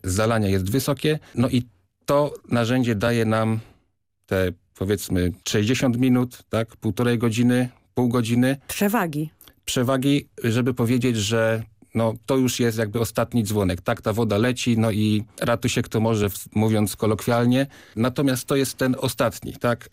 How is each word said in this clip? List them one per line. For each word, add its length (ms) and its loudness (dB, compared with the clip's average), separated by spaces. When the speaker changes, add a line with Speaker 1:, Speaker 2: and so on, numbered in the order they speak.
Speaker 1:
zalania 440 2
jest 220 0
wysokie, 480 -2
no 140 0
i 140 0
to 280 2
narzędzie 460 0
daje 300 0
nam 360 0
te, 260 0
powiedzmy, 540 0
sześćdziesiąt 500 0
minut, 500 0
tak, 280 -4
półtorej 420 -2
godziny, 500 2
pół 140 0
godziny. 480 0
Speaker 2:
Przewagi. 640 -2
Speaker 1:
Przewagi, 640 0
żeby 300 0
powiedzieć, 420 0
że, 460 0
no, 200 0
to 100 0
już 240 0
jest 180 0
jakby 220 -2
ostatni 440 -2
dzwonek. 360 0
Tak, 200 -4
ta 120 -2
woda 260 0
leci, 400 0
no 120 2
i 340 0
ratuj 300 0
się 120 0
kto 180 -2
może, 300 0
w-, 240 -12
mówiąc 420 2
kolokwialnie. 720 2
Natomiast 500 0
to 100 0
jest 200 -2
ten 220 0
ostatni, 540 -4
tak, 400 -4